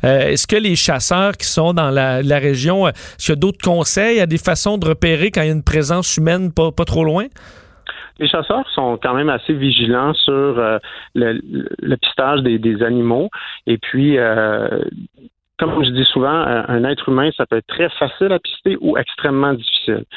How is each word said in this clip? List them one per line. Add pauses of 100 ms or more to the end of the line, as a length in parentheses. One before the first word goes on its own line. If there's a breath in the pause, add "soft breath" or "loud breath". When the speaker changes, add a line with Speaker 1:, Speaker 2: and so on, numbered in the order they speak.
Speaker 1:
Euh,
est-ce
que
les
chasseurs
qui
sont
dans
la,
la
région,
euh,
est-ce
qu'il
y
a
d'autres
conseils,
à
des
façons
de
repérer
quand
il
y
a
une
présence
humaine
pas,
pas
trop
loin ? (960 loud breath)
Speaker 2:
Les
chasseurs
sont
quand
même
assez
vigilants
sur,
euh, (360 loud breath)
le, (360)
le
pistage
des,
des
animaux. (380 loud breath)
Et
puis,
euh, (880)
comme
je
dis
souvent,
un,
un
être
humain,
ça
peut
être
très
facile
à
pister
ou
extrêmement
difficile. (120 loud breath)